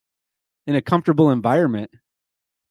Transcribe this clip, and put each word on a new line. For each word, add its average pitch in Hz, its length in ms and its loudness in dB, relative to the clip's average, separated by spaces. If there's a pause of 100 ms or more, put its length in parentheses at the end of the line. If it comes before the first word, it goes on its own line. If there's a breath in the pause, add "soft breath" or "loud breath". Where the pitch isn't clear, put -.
(680)
in 147 80 -2
a 139 80 0
comfortable 160 480 2
environment. 117 600 -2 (800)